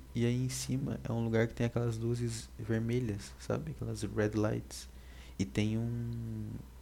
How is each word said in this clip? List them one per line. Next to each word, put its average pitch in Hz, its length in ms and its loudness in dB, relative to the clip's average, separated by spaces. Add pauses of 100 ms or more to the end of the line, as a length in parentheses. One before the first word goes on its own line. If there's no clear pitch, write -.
(140)
e 117 120 4
aí 123 180 4
em 127 60 0
cima 131 520 0
é - 80 -4
um 117 140 2
lugar 113 240 6
que 117 60 -12
tem 120 100 2
aquelas 117 320 2
luzes 117 640 0
vermelhas, 113 840 0
sabe? 135 300 -2
Aquelas 113 320 -4
red 107 320 2
lights. 110 560 0 (480)
E - 80 2
tem 107 320 2
um, 117 720 -2 (320)